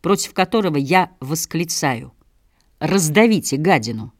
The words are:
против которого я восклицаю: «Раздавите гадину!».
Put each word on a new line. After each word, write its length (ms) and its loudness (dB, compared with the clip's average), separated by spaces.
против 320 -2
которого 420 0
я 340 2
восклицаю: 920 -4
«Раздавите 760 2
гадину!». 640 0